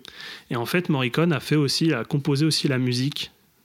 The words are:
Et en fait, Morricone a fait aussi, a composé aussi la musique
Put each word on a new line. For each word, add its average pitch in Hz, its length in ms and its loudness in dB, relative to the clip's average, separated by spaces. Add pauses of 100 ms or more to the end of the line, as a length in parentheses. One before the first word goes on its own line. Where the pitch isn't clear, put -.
(500)
Et 135 60 -4
en 117 100 -2
fait, 175 240 0
Morricone 147 440 2
a 127 60 0
fait - 160 0
aussi, 151 380 2
a 117 100 -2
composé 143 420 0
aussi 156 220 2
la 135 120 2
musique 127 520 -2 (340)